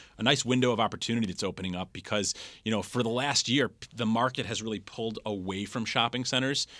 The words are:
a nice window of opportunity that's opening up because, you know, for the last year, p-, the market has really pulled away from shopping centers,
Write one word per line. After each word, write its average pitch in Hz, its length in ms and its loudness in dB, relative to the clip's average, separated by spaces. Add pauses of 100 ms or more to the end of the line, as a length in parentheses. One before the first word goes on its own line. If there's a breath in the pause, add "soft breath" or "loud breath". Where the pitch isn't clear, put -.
(200 soft breath)
a 110 40 -4
nice 139 220 4
window 127 260 4
of 110 80 2
opportunity 113 460 0
that's 90 160 -4
opening 95 340 -4
up 92 180 -6
because, 95 420 -2 (280 loud breath)
you 110 60 -2
know, 104 140 2
for 123 180 -2
the 117 80 2
last 123 400 0
year, 123 200 4
p-, - 260 -18
the 117 100 -2
market 117 400 2
has 107 160 -4
really 110 200 -4
pulled 113 440 -6
away 98 400 -2
from 117 180 -4
shopping 123 420 0
centers, 131 420 0 (120)